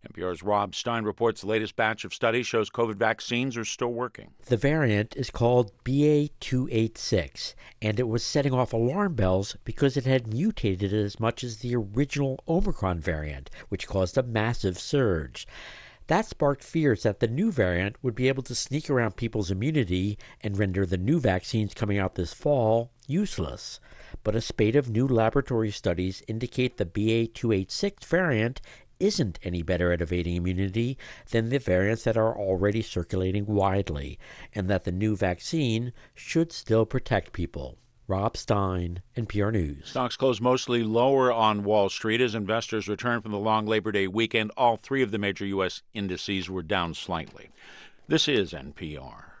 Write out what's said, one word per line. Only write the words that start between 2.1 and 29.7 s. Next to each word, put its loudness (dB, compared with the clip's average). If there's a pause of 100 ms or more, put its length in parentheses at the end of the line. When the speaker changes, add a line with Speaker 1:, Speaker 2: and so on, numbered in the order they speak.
Speaker 1:
studies 0
shows 0
covid -2
vaccines 0
are -4
still -4
working. -8 (160)
Speaker 2:
The 4
variant 2
is -6
called 4 (120)
B 2
A 4 (100)
two -2
eight 0
six, -2 (260)
and 0
it 0
was -2
setting 0
off 2
alarm 0
bells 2
because 0
it -2
had 2
mutated 0
as 0
much 0
as -8
the -4
original -2
Omicron 2
variant, -4 (180)
which -6
caused 0
a 2
massive -2
surge. 0 (600)
That 2
sparked 0
fears 2
that 0
the 2
new 0
variant 0
would -2
be 2
able 0
to -8
sneak -4
around 2
people's -2
immunity 0 (240)
and -4
render 2
the 0
new 2
vaccines 0
coming 0
out -2
this -4
fall 2 (160)
useless. -4 (440)
But 0
a 0
spate 0
of 2
new 2
laboratory 2
studies -2
indicate -2
the -2
B 0
A 2
two -2
eight 0
six -4
variant 2 (400)
isn't 0
any -2
better 2